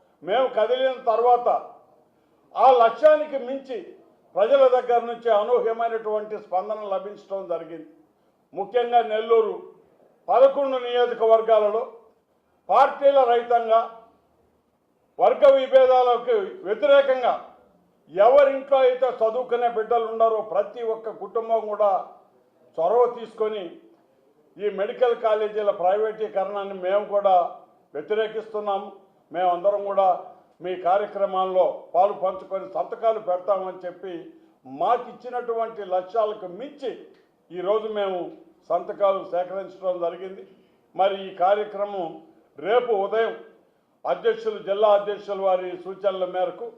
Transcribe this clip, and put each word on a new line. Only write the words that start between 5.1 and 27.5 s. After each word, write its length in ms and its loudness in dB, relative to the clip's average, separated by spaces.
అనూహ్యమైనటువంటి 960 -2
స్పందన 340 -4
లభించడం 480 -8
జరిగింది. 380 -10
ముఖ్యంగా 420 2
నెల్లూరు 440 2
పదకొండు 560 4
నియోజకవర్గాలలో 960 2
పార్టీల 500 4
రహితంగా, 500 2
వర్గ 240 4
విభేదాలకు 800 4
వ్యతిరేకంగా, 640 4
ఎవరింట్లో 500 4
అయితే 200 0
చదువుకునే 460 -2
బిడ్డలు 360 -2
ఉన్నారో 260 2
ప్రతి 280 -4
ఒక్క 140 -12
కుటుంబం 400 -2
కూడా 200 2
చొరవ 260 2
తీసుకొని 460 -6
ఈ 100 -6
మెడికల్ 380 0
కాలేజీల 460 0
ప్రైవేటీకరణని 920 -2
మేము 200 0
కూడా 200 4